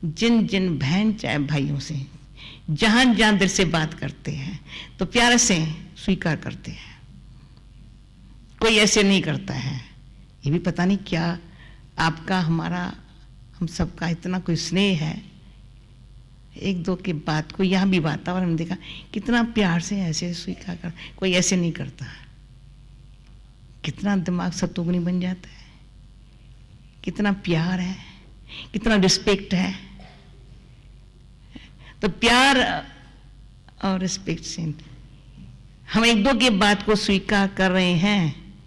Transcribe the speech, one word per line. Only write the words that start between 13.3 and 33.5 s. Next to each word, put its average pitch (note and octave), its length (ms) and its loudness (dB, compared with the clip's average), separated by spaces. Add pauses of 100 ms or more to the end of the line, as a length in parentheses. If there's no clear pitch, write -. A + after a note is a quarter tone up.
हम E3+ 80 -4
सबका E3 420 -6
इतना F3+ 300 -4
कोई F3 180 -2
स्नेह F3 480 0
है, - 180 -6 (1300)
एक F3+ 260 -2
दो F3+ 140 -2
के F3+ 160 -6
बात D#3 400 -4
को - 100 -4
यहाँ F#3+ 260 2
भी F#3 100 4
वातावरण F3+ 480 -2
में E3 100 0
देखा, E3+ 200 -4 (380)
कितना A#3 280 0
प्यार G3+ 380 2
से G3 200 -4
ऐसे F3 340 -4
स्वीकार F3 420 -10
कर, E3+ 160 -10 (240)
कोई F#3+ 160 0
ऐसे F3+ 240 2
नहीं E3+ 160 0
करता। C3 340 -10 (1800)
कितना G3+ 320 -2
दिमाग F3+ 360 -2
सतुग्नि F3+ 460 -2
बन F3+ 220 0
जाता F3+ 280 -6
है, - 180 -20 (1400)
कितना G3+ 280 0
प्यार F3+ 480 0
है, F#3 160 -6 (760)
कितना A3 220 2
respect G3 600 2
है। F#3 320 -2 (2250)
तो G#3+ 60 0
प्यार A#3+ 760 4 (1000)